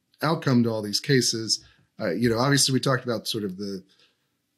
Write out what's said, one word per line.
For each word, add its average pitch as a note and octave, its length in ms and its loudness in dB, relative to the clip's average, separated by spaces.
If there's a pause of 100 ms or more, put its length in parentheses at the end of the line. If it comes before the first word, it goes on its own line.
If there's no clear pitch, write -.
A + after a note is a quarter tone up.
(200)
outcome C#3 440 2
to A#2 60 0
all A2 120 -4
these G#2 180 -4
cases. A#2 640 0 (340)
Uh, G#2 120 -2
you A2+ 180 2
know, A2+ 100 2
obviously C3+ 360 2
we B2 60 2
talked C3 240 0
about A#2 240 -6
sort G#2+ 160 -4
of F#2 120 -6
the, G2 260 -8 (760)